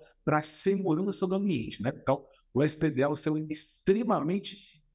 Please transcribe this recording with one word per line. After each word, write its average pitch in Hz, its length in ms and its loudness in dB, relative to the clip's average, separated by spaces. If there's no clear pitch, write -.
pra 151 180 2
segurança 190 840 0
do 185 80 0
ambiente, 147 460 -2
né? 120 120 -2
Então, - 320 -2
o 131 100 4
S 151 140 0
P 160 120 0
D 131 140 2
A 143 40 4
é - 20 0
um 151 60 -2
sistema 151 240 -2
extremamente 190 1300 0